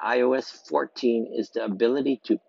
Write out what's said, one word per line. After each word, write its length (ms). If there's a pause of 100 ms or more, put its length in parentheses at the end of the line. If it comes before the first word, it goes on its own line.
I 200
O 120
S 360
fourteen 680
is 140
the 160
ability 600
to 240